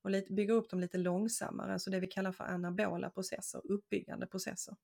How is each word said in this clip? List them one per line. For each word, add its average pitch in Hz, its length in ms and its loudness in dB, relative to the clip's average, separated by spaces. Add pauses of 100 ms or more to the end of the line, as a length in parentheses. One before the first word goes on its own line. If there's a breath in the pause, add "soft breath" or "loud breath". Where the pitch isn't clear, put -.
och 196 80 -4
lite, 196 240 0
bygga 208 200 4
upp 226 160 4
dem 185 100 0
lite 180 180 0
långsammare, 190 760 0
alltså 185 160 -2
det 190 100 2
vi 185 80 0
kallar 190 240 -2
för - 120 -6
anabola 180 680 0
processer, - 540 -4
uppbyggande - 640 -2
processer. - 560 -6